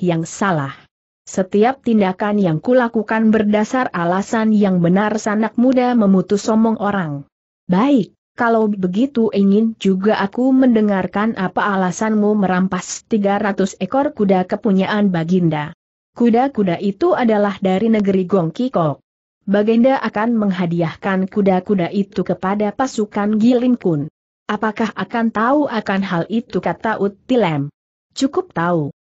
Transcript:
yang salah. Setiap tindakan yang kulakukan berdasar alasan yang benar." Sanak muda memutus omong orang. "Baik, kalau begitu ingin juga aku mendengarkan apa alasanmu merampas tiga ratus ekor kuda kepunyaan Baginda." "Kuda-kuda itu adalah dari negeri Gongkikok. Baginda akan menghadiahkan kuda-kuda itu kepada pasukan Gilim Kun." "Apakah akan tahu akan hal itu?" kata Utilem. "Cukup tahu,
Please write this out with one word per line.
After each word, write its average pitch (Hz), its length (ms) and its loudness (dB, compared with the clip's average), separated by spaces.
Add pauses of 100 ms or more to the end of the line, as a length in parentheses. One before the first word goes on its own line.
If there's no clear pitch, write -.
yang 170 240 0
salah. 160 480 -2 (480)
Setiap 208 640 0
tindakan 208 540 0
yang 165 180 0
kulakukan 226 720 0
berdasar 214 640 0
alasan 196 560 0
yang 196 320 2
benar." 208 400 0
Sanak 214 320 -2
muda 247 400 2
memutus 202 560 2
omong 220 320 2
orang. 165 480 -4 (400)
"Baik, 220 460 2 (180)
kalau 226 320 2
begitu 208 640 0
ingin 202 480 2
juga 190 400 0
aku 240 320 -2
mendengarkan 214 880 2
apa 190 400 -2
alasanmu 208 640 0
merampas 185 640 -2
tiga 202 320 0
ratus 196 400 -2
ekor 277 400 -2
kuda 190 320 0
kepunyaan 196 640 0
Baginda." 165 640 -2 (420)
"Kuda-kuda 226 640 0
itu 269 320 0
adalah 208 480 2
dari 190 240 0
negeri 196 400 0
Gongkikok. 175 720 -2 (500)
Baginda 226 560 2
akan 226 320 -2
menghadiahkan 185 880 -2
kuda-kuda 190 640 0
itu 196 320 -4
kepada 190 480 -4
pasukan 214 720 -2
Gilim 247 400 2
Kun." 156 320 -2 (320)
"Apakah 214 480 -4
akan 226 400 -4
tahu 254 360 0
akan 208 360 -2
hal 175 240 -2
itu?" 208 320 -4
kata 202 400 -4
Utilem. 190 720 -2 (400)
"Cukup 302 400 -4
tahu, 165 400 -2 (120)